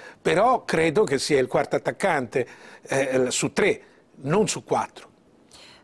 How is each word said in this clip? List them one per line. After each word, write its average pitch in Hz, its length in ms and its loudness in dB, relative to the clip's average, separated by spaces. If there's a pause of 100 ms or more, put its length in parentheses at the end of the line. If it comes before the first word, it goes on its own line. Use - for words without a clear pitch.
(220)
Però 226 420 2
credo 165 380 2
che 139 160 0
sia 139 220 2
il 127 80 0
quarto 151 260 0
attaccante, 139 720 -2 (360)
eh, 131 480 0
su - 220 -2
tre, - 280 0 (400)
non 175 260 0
su - 160 -6
quattro. - 480 -4 (720)